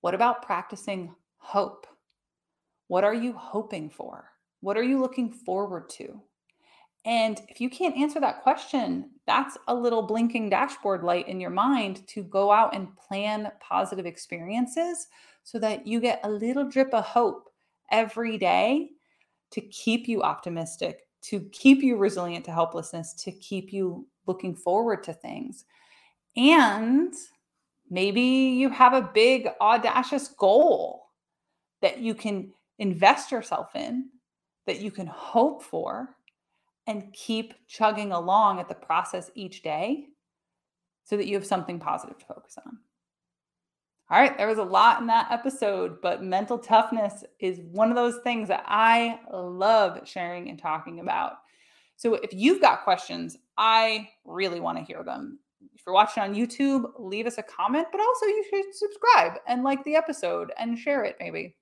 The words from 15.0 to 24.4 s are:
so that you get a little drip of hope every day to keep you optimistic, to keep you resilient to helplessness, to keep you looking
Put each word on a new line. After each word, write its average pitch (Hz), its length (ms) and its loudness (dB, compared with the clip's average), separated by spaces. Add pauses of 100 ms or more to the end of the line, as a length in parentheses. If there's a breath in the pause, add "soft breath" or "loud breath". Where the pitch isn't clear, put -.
so - 160 -12
that 214 260 -4
you 226 160 -2
get 233 220 0
a 208 80 -4
little 247 380 -2
drip 262 260 0
of 214 100 2
hope - 480 0 (380)
every 220 480 0
day 196 520 2 (600)
to - 120 -8
keep - 440 -4
you 226 160 -2
optimistic, 165 840 -6 (140)
to 202 180 -6 (100)
keep 269 320 8
you 254 140 2
resilient 175 480 -2
to 170 80 -10
helplessness, 165 600 -4
to - 180 -12
keep 190 400 -10
you 185 340 -6 (200)
looking 185 280 -6